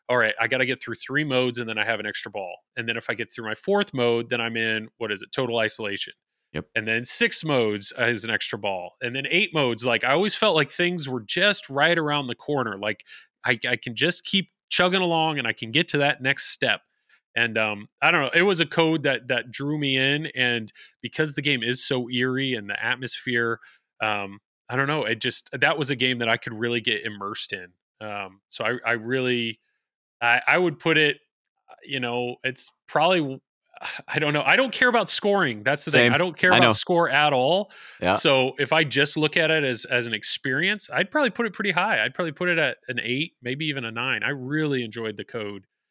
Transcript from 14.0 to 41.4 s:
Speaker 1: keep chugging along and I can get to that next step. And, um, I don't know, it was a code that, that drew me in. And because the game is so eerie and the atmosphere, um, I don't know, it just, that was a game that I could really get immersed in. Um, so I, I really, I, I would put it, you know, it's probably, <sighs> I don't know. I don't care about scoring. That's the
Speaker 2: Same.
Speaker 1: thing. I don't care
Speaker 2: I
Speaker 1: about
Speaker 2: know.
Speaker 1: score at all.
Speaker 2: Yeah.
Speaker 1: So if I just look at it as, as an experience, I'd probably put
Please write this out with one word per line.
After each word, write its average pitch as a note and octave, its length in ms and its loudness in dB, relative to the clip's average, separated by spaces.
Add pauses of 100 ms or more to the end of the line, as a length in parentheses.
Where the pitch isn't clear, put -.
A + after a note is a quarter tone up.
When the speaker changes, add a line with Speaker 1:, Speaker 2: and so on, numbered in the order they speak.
Speaker 1:
keep F#3+ 240 -2 (180)
chugging F#3 360 2
along D#3+ 340 2
and B2 100 -4
I A2 60 0
can A2+ 160 -10
get D3+ 200 2
to D3 100 2
that C#3 240 0
next C3+ 240 0
step. A2+ 340 0 (540)
And, A#2 200 0
um, G#2+ 320 -2 (140)
I D3+ 80 4
don't E3 120 4
know, C3+ 120 -2
it E3+ 80 4
was F#3 200 4
a D#3 40 0
code D#3+ 380 2
that, C3 240 0
that B2 240 -2
drew D3 260 -4
me C#3 180 0
in. C#3 300 2 (100)
And A#2+ 380 -2 (300)
because D#3 320 -2
the C#3+ 80 -4
game C3+ 180 0
is B2 240 -2
so B2+ 240 -2
eerie B2+ 460 -2
and G2+ 120 -8
the G2+ 160 -6
atmosphere, A#2+ 760 -2 (420)
um, G2+ 380 -4 (280)
I A#2+ 80 -6
don't C#3 120 2
know, D3 180 0
it A2+ 160 -2
just, - 300 -4
that D3 260 0
was C#3+ 140 0
a C3+ 40 -2
game B2+ 220 0
that A#2 120 -2
I A#2+ 80 2
could A#2+ 160 -8
really A#2+ 280 -2
get A2 240 -2
immersed G#2 480 -8
in. F2+ 140 -10 (340)
Um, G2+ 460 -10
so - 180 -6
I, A#2+ 180 -2
I A#2 100 0
really, A#2+ 640 -2 (600)
I, A#2+ 280 4
I D3 100 6
would E3+ 220 0
put D#3+ 180 2
it, D3 220 2 (640)
you C3+ 140 -6
know, B2 440 -4
it's C3 280 -4 (160)
probably, D#3 520 2 (420)
<sighs> - 280 -10
I D3+ 100 -2
don't D3 140 0
know. D3 120 0
I F3+ 120 4
don't C4 160 2
care B3+ 160 4
about A3 180 2
scoring. E3 560 0
That's C#3 220 0
the D3+ 60 -2
Speaker 2:
Same. A#2+ 160 6
Speaker 1:
thing. A#2+ 60 4
I C#3+ 40 4
don't F3 200 0
care F3+ 140 4
Speaker 2:
I G#3+ 60 10
Speaker 1:
about B2 100 8
Speaker 2:
know. A2 60 8
Speaker 1:
score E3+ 360 2
at D3 220 4
all. D3+ 400 2 (300)
Speaker 2:
Yeah. F2+ 140 4
Speaker 1:
So C3+ 440 4
if C#3 140 0
I D#3+ 100 6
just C#3 320 0
look D#3 220 0
at D#3+ 140 2
it D#3 120 2
as, B2 220 -2
as B2 200 0
an A#2 80 -8
experience, D3 800 -2
I'd F3 160 0
probably C#4+ 200 2
put A#3 160 -4